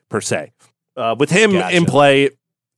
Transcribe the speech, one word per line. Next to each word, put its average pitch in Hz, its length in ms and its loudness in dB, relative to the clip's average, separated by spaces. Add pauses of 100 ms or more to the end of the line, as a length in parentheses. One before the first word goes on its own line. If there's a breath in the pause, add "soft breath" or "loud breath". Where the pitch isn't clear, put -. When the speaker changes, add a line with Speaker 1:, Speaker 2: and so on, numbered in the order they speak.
Speaker 1:
per 110 120 -6
se. 80 300 -8 (440 soft breath)
Uh, 113 220 -4
with 147 140 0
him 208 220 2
Speaker 2:
Gotcha. 180 220 -2
Speaker 1:
in 170 100 2
play, 139 440 2 (480)